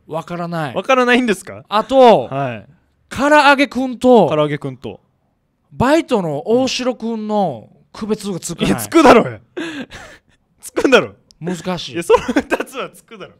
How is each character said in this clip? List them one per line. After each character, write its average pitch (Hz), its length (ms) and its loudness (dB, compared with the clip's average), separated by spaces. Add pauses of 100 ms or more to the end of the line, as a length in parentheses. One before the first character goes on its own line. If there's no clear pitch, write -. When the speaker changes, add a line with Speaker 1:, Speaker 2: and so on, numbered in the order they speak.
Speaker 1:
わ 160 160 -10
か 175 140 -12
ら 170 100 -8
な 160 240 -6
い。 - 40 -10
Speaker 2:
わ 190 80 -6
か 269 100 2
ら 254 120 4
な 240 100 4
い 254 80 2
ん - 20 -4
で 208 80 0
す - 100 -14
か？ 101 240 -18
Speaker 1:
あ 214 160 -2
と、 220 440 6
Speaker 2:
は 135 260 -6
い。 101 120 -16 (440)
Speaker 1:
唐 277 200 -2
揚 285 260 6
げ 269 120 0
く 240 180 -8
ん 254 120 -8
と、 233 320 6
Speaker 2:
唐 156 60 -2
揚 151 120 2
げ 147 120 -6
く 143 100 -10
ん 127 80 -14
と。 - 240 -14 (760)
Speaker 1:
バ 262 220 2
イ 320 80 0
ト 226 160 -2
の 151 240 -6
大 247 220 0
城 247 280 -4
く 226 200 -8
ん 214 120 -8
の 180 400 -4 (240)
区 - 140 -12
別 202 260 -6
が 165 80 -8
つ - 140 -10
か - 80 -10
な 214 60 -2
い。 - 20 0
Speaker 2:
い 196 40 2
や、 190 60 -8
つ - 80 -10
く 330 140 2
だ 269 100 8
ろ 196 160 2
う 117 60 -10
よ。 104 60 -16 (580)
<laughs> - 640 -20
つ - 100 -18
く - 160 0
ん 269 40 0
だ 226 80 6
ろ。 113 160 -4 (280)
Speaker 1:
難 180 340 -6
し - 120 -12
い。 123 40 -16
Speaker 2:
い - 40 -8
や、 170 60 -4
そ 440 100 2
の 466 80 6
二 254 220 -2 (220)
つ - 120 -18
は 185 120 -8
つ - 140 -20
く 226 140 -20
だ 170 100 -16
ろ。 98 120 -20